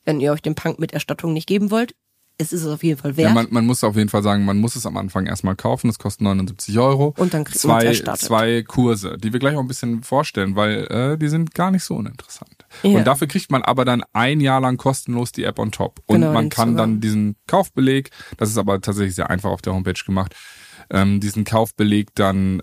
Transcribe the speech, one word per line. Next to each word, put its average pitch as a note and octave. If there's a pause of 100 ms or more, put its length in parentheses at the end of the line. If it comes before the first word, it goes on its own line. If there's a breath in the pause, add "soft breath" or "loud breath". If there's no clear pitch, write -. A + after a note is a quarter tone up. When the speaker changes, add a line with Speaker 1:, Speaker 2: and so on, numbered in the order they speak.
Speaker 1:
wenn D3+
ihr C#3+
euch D3+
den D#3
Punk -
mit -
Erstattung D#3
nicht D#3
geben G3+
wollt. A#3 (440)
Es D#3
ist F3
es D#3+
auf D3+
jeden D#3
Fall C#3+
wert. B2+
Speaker 2:
Ja, A2+
man, A#2
man A2+
muss B2
auf G#2+
jeden G#2+
Fall G#2
sagen, G2+
man G2
muss A2+
es A2+
am F#2+
Anfang G2
erstmal F#2+
kaufen. B2
Das A2
kostet -
neunundsiebzig G2
Euro. C#3
Speaker 1:
Und F3+
dann D#3
kriegt -
man's A#2
Speaker 2:
Zwei, -
Speaker 1:
erstattet. -
Speaker 2:
zwei A2+
Kurse, G#2+
die G#2+
wir B2
gleich C#3
auch C#3+
ein B2+
bisschen A#2+
vorstellen, G#2
weil, G#2
äh, C3+
die D#3
sind D#3+
gar F#3
nicht F#3
so -
uninteressant. - (200 loud breath)
Speaker 1:
Ja. G3+
Speaker 2:
Und A2
dafür C#3
kriegt -
man C3
aber B2+
dann A#2+
ein C3
Jahr C3+
lang B2+
kostenlos B2
die -
App F2+
on A2
top. -
Und A2
Speaker 1:
Genau, D#3
Speaker 2:
man -
Speaker 1:
den D#3
Speaker 2:
kann -
Speaker 1:
Zugang. -
Speaker 2:
dann A2
diesen G#2+ (140)
Kaufbeleg, C3+ (260 loud breath)
das G#2
ist A2
aber G2
tatsächlich G2
sehr F2
einfach F#2
auf F#2+
der F#2+
Homepage F#2
gemacht, F#2+ (540 loud breath)
ähm, G2+
diesen G#2
Kaufbeleg G#2
dann, F#2+